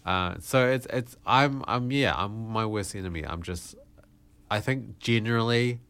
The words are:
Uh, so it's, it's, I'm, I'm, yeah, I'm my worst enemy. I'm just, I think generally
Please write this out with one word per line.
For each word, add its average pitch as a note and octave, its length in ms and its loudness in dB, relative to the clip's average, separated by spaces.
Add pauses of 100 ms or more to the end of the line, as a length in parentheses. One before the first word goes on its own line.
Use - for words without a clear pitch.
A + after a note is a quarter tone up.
Uh, F2+ 340 0
so B2+ 300 2
it's, C3 200 0
it's, A#2+ 360 -4
I'm, C3+ 420 4
I'm, B2 240 -2
yeah, C3+ 240 2
I'm G#2+ 340 -4
my A2 160 0
worst G#2+ 300 -4
enemy. F2 300 -6
I'm E2+ 180 -6
just, - 320 -8 (760)
I G#2+ 100 0
think C3 380 -4
generally A#2 800 2 (100)